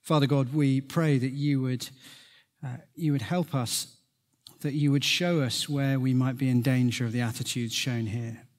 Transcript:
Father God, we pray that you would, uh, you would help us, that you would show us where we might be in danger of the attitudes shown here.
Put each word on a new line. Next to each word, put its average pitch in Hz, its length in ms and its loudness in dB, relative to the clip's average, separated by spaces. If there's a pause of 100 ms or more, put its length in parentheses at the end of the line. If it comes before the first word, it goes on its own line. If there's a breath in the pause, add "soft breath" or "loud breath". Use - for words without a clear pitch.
Father 151 260 2
God, 135 280 0
we 135 260 2
pray 151 380 2
that 127 140 -2
you 143 300 0
would, 127 260 -4 (720 loud breath)
uh, 123 160 -10 (160)
you 156 180 0
would 139 100 0
help 175 320 -2
us, - 420 -4 (640)
that 147 140 -6
you 147 180 2
would 139 120 2
show 175 360 2
us 127 260 -2
where 139 320 0
we 131 140 2
might 127 240 2
be 131 140 0
in 123 100 4
danger 123 460 2
of 110 60 -4
the 120 100 -2
attitudes 117 500 -4
shown 117 340 -2
here. 113 400 -8 (120)